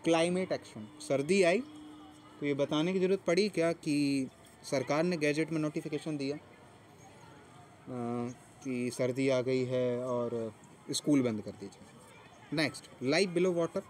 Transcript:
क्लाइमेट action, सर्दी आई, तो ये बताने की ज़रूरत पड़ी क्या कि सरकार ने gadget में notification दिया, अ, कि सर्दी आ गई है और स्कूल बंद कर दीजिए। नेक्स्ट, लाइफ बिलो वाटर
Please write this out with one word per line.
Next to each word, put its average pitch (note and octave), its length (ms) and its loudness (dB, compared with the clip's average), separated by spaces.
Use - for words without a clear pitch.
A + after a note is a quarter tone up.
क्लाइमेट E3+ 480 2
action, - 480 -10
सर्दी D3 420 2
आई, F3+ 180 4
तो C#3+ 60 -2
ये C#3+ 80 2
बताने D3+ 380 2
की F#3+ 80 2
ज़रूरत F#3+ 260 2
पड़ी F#3 220 4
क्या E3 240 0
कि C#3+ 560 0
सरकार C#3+ 340 0
ने F3+ 120 0
gadget D3+ 340 0
में D#3+ 100 -2
notification D3+ 560 -4
दिया, C#3 200 -4
अ, - 40 -12
कि B2 300 -2
सर्दी C3 340 0
आ B2+ 120 4
गई B2+ 240 2
है B2 400 0
और A#2 500 -2
स्कूल C#3 320 2
बंद A2 200 0
कर G#2 80 -10
दीजिए। - 360 -14
नेक्स्ट, D3+ 280 -2
लाइफ E3+ 280 2
बिलो F3 220 2
वाटर E3+ 380 -2